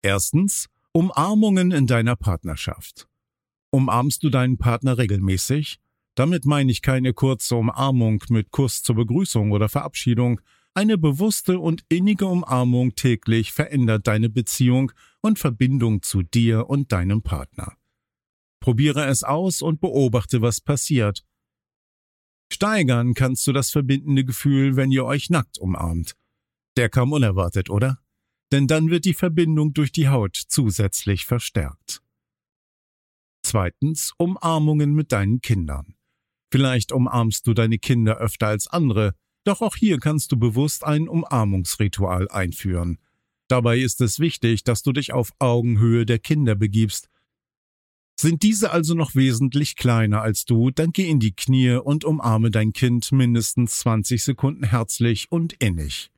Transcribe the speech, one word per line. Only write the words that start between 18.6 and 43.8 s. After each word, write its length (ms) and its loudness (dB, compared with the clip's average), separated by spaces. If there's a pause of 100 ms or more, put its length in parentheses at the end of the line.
Probiere 440 2
es 180 0
aus 380 -2
und 200 -2
beobachte, 600 2
was 200 0
passiert. 640 0 (1300)
Steigern 640 2
kannst 320 0
du 40 0
das 200 0
verbindende 520 0
Gefühl, 520 0
wenn 160 2
ihr 120 2
euch 260 -4
nackt 280 -2
umarmt. 580 -4 (600)
Der 120 2
kam 220 2
unerwartet, 580 0
oder? 300 0 (520)
Denn 160 2
dann 240 2
wird 140 0
die 100 2
Verbindung 580 0
durch 180 0
die 160 2
Haut 280 0
zusätzlich 880 -2
verstärkt. 760 -6 (1400)
Zweitens, 720 -2
Umarmungen 760 0
mit 180 0
deinen 300 0
Kindern. 540 -4 (560)
Vielleicht 400 0
umarmst 560 0
du 60 2
deine 260 0
Kinder 380 0
öfter 300 -4
als 200 -2
andere, 480 0 (280)
doch 180 0
auch 140 -2
hier 240 2
kannst 320 -2
du 60 0
bewusst 460 0
ein 260 -2
Umarmungsritual 1200 -2
einführen. 680 -4 (480)
Dabei 320 2
ist 220 -2